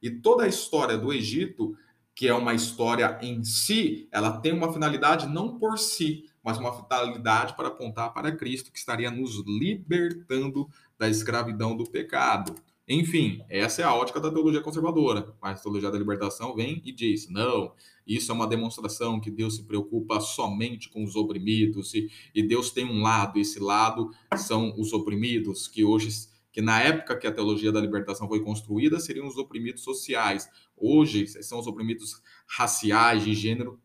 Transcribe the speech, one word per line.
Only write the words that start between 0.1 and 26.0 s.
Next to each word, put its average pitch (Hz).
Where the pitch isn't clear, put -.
a 208
história 135
do 113
Egito, 107
que 131
é 120
uma 120
história 117
em 117
si, -
ela 107
tem 160
uma 165
finalidade 147
não 185
por 220
si, 156
mas 113
uma 123
finalidade 120
para 135
apontar 117
para 151
Cristo, 131
que -
estaria 120
nos 117
libertando 143
da 110
escravidão 113
do 117
pecado. 113
Enfim, 160
essa 110
é -
a 147
ótica -
da 156
teologia 156
conservadora, 156
mas 98
a -
teologia 101
da 101
libertação 101
vem 139
e 131
diz, 107
"Não, 104
isso 110
é -
uma 113
demonstração 113
que 107
Deus 110
se -
preocupa 107
somente 113
com 107
os 98
oprimidos, 104
e, 107
e 110
Deus 117
tem 123
um 110
lado, 104
e 104
esse 101
lado 110
são 113
os 107
oprimidos, 104
que 107
hoje, 107